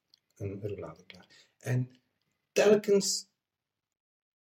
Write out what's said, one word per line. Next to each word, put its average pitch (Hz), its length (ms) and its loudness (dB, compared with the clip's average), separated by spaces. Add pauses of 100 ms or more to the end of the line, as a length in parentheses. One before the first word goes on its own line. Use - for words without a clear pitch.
(360)
Een 98 260 -10
roulade 92 440 -12
klaar. - 420 -20 (100)
En 123 440 -6 (500)
telkens, 202 800 2 (1160)